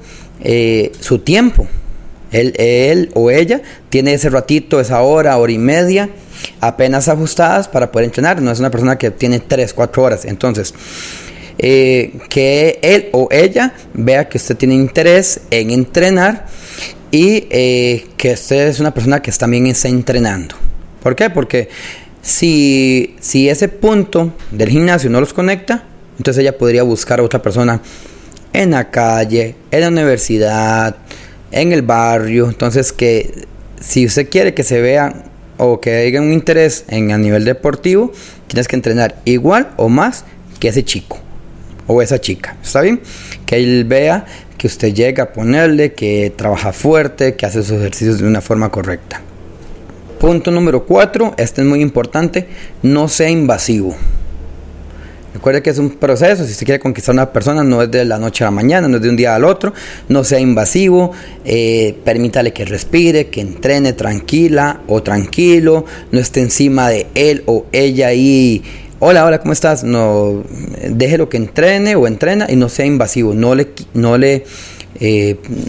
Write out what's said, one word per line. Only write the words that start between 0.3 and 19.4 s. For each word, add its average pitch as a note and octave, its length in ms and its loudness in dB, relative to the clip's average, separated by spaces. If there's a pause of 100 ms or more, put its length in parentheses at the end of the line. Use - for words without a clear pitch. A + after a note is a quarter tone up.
eh, A2+ 560 0
su - 180 0
tiempo. G3 480 2 (640)
Él, A#2+ 280 2
él B2+ 560 2
o A#2 160 4
ella F3 320 2 (260)
tiene C3+ 240 0
ese C#3+ 160 0
ratito, C#3 520 0
esa A#2+ 200 0
hora, C#3+ 380 4
hora A#2 120 2
y A2+ 60 -2
media, F3+ 540 2 (500)
apenas C3 480 0
ajustadas E3 600 0
para B2 220 -2
poder A#2 140 0
entrenar. D3 380 -2
No B2 80 0
es A2+ 80 -2
una B2+ 120 0
persona B2+ 280 0
que A#2+ 120 -2
tiene A#2+ 300 -2
tres, B2+ 320 -2
cuatro A#2+ 300 0
horas. A#2 240 0
Entonces, G#2+ 480 -4 (840)
eh, C3 600 2 (100)
que C#3+ 540 2
él G3+ 300 2
o B2+ 180 2
ella F#3+ 420 2 (220)
vea C3 340 2
que - 80 -6
usted A#2 220 -4
tiene C3 160 2
interés D#3+ 640 2 (100)
en A2+ 200 0
entrenar F3+ 760 2 (640)
y, F#3+ 380 2
eh, B2 600 0 (100)
que B2 160 0
usted C#3 340 0
es C#3 100 -2
una D3+ 140 0
persona C#3 300 0
que A#2 100 -8
también A#2+ 340 0